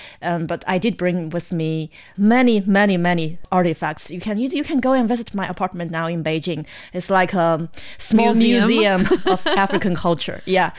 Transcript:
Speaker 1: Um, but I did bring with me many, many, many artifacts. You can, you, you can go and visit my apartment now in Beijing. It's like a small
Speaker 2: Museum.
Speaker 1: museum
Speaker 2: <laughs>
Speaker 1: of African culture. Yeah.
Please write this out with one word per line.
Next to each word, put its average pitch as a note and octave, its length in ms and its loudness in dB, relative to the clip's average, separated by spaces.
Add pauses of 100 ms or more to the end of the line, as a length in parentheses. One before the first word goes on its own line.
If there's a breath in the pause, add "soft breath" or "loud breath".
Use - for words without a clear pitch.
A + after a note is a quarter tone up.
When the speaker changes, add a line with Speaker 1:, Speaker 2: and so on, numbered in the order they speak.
(220 loud breath)
Speaker 1:
Um, E3+ 240 -2
but E3 200 -6
I F#3 120 0
did G3 180 0
bring F3 320 -2
with E3 240 -6
me D#3+ 380 -4 (260 loud breath)
many, A3+ 460 4
many, G3 340 4
many E3+ 400 0 (160)
artifacts. E3 580 -2
You F3+ 100 -10
can, G#3 180 -4
you, B3+ 100 -2
you C#4+ 160 -4
can C#4+ 160 -2
go C4 140 2
and B3+ 120 2
visit A#3 280 -4
my F#3+ 120 -4
apartment F3 440 -6
now E3 160 -4
in E3 180 -4
Beijing. D#3 400 -4 (300 loud breath)
It's F3+ 160 -8
like F#3 240 2
a E3 340 2 (300 loud breath)
small A#3 340 4
Speaker 2:
Museum. A3+ 680 4
Speaker 1:
museum G#3 200 2
Speaker 2:
<laughs> - 40 -2
Speaker 1:
of F#4 200 0
African G#3+ 480 0
culture. - 520 -2
Yeah. F#3 320 2